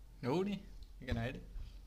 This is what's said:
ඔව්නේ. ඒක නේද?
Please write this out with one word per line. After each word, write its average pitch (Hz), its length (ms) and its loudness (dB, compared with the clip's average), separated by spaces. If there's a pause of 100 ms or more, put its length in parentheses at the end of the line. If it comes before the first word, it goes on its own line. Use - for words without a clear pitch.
(260)
ඔව්නේ. 185 340 6 (380)
ඒක 127 160 0
නේද? 117 220 2 (500)